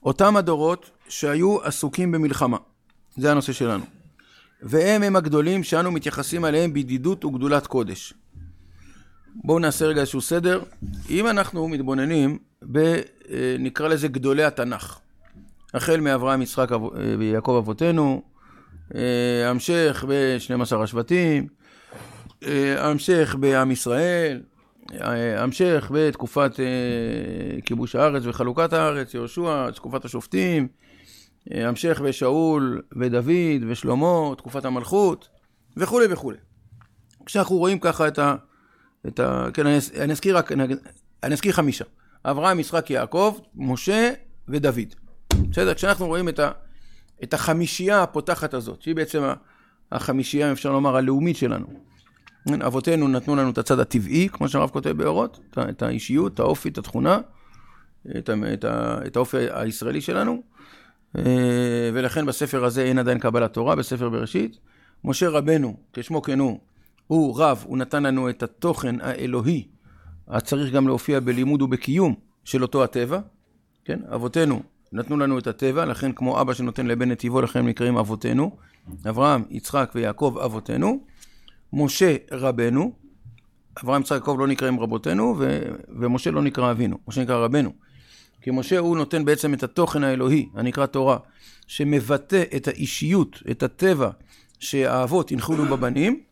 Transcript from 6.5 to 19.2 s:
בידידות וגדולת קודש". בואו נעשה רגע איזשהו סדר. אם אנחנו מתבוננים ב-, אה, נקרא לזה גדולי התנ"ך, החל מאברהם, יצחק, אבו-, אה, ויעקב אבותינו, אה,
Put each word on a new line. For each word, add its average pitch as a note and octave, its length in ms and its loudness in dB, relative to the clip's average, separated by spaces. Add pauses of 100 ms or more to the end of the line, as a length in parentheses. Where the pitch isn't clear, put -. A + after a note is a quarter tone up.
בידידות C#3 520 -2
וגדולת C#3 420 0
קודש". G#2 460 -4 (1200)
בואו E3 240 2
נעשה D#3+ 260 0
רגע D#3 160 2
איזשהו C3+ 200 -2
סדר. F3 420 0 (460)
אם G#3 180 0
אנחנו F#3+ 400 0
מתבוננים C#3 720 0 (340)
ב-, D#3+ 300 4 (300)
אה, B2+ 280 -2
נקרא C3 280 -4
לזה D#3 200 2
גדולי C3+ 360 2
התנ"ך, B2 560 -4 (760)
החל D#3+ 260 2
מאברהם, C3+ 420 2
יצחק, B2 300 0
אבו-, A2 240 -2
אה, A2 240 -2
ויעקב A2 400 0
אבותינו, C#3 600 2 (760)
אה, A#2+ 540 0